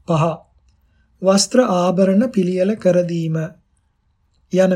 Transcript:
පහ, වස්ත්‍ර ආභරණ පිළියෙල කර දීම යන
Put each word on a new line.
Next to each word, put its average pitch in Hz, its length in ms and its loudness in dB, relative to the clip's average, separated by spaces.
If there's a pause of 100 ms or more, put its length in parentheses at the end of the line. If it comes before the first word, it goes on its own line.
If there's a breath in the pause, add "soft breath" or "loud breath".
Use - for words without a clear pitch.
පහ, 160 160 0 (960)
වස්ත්‍ර 196 400 2
ආභරණ 190 720 0
පිළියෙල 185 440 -2
කර 180 280 0
දීම 165 340 -4 (1160)
යන 185 220 2